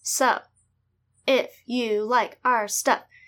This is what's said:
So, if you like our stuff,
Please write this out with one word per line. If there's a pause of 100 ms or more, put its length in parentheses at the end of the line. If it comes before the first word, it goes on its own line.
So, (840)
if (160)
you
like
our
stuff, (260)